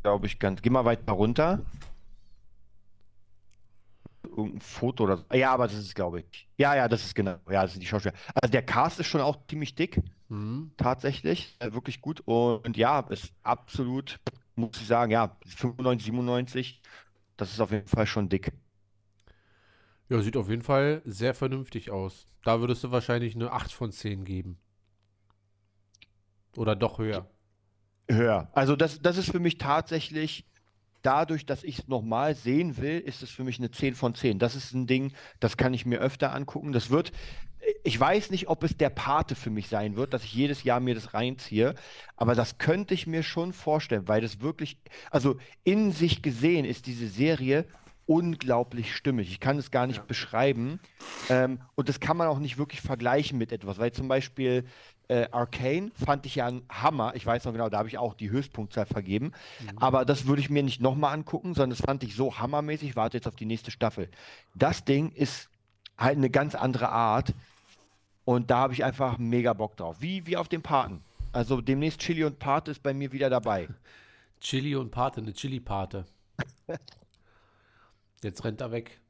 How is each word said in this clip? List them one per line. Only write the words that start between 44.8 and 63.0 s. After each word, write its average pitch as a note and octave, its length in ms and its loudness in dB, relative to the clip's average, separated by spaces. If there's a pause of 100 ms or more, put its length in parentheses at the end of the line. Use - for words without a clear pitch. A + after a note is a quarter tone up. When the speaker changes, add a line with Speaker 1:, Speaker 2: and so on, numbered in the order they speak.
Speaker 1:
also C#3 260 4 (260)
in G3+ 280 4
sich D#3+ 320 2
gesehen D3 420 2
ist A#2+ 220 -6
diese A#2+ 200 -6
Serie C3+ 600 2 (400)
unglaublich B2+ 880 2
stimmig. A2+ 340 0
Ich F#2 100 -10
kann C#3 200 2
es B2+ 100 -8
gar B2 160 2
nicht B2 120 -4
Speaker 2:
Ja. G#2 60 -12
Speaker 1:
beschreiben. B2+ 760 0 (500)
Ähm, B2+ 320 4 (140)
und C#3+ 140 0
das C3 100 -2
kann D#3+ 180 0
man E3+ 100 2
auch C#3+ 120 0
nicht B2+ 180 -6
wirklich D3 240 -6
vergleichen C3 560 0
mit A2+ 140 -2
etwas, G2 260 -6
weil A#2 140 0
zum C3 160 -6
Beispiel, C3 580 0 (440)
äh, A#2+ 220 4
Arcane C3 640 -2
fand C#3+ 320 0
ich C3 100 -8
ja B2+ 120 0
ein B2 220 -4
Hammer. C3 460 2
Ich G#2 100 -8
weiß A#2 200 0
noch B2 60 -2
genau, A2+ 180 -2
da G#2 100 0
habe A2 80 0
ich B2 120 -8
auch A#2 160 -4
die G#2 160 -6
Höchstpunktzahl A2+ 560 -4
vergeben. G#2+ 440 -2 (280)
Speaker 2:
Mhm. G#2 180 -12
Speaker 1:
Aber B2+ 280 4
das C#3 200 2
würde C#3 160 4
ich C#3+ 80 -2
mir C#3+ 140 4
nicht C3 180 -2
nochmal C3+ 320 2
angucken, D#3+ 400 -6
sondern C3+ 180 2
das A#2 140 -6
fand C3+ 180 -2
ich G#2 120 -8
so A#2+ 240 0
hammermäßig, D3 560 -2
warte A#2 220 0